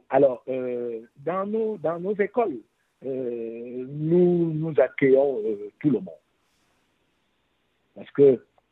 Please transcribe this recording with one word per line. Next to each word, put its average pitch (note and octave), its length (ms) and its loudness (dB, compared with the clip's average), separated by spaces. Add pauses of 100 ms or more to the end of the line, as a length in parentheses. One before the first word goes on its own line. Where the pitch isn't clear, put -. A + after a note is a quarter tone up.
alors, C3+ 400 2
euh, B2 520 -6 (160)
dans F3 300 -6
nos, A3 320 -4
dans D#3+ 200 -4
nos F#3 160 -4
écoles, G3 440 -4 (460)
euh, B2 840 -8
nous, E3 640 2
nous D#3 260 -4
accueillons, C3 680 4
euh, G#2 260 -6 (100)
tout D3+ 100 2
le A2 80 2
monde. F2+ 160 -10 (1800)
Parce G2 160 -20
que, C3+ 340 6 (280)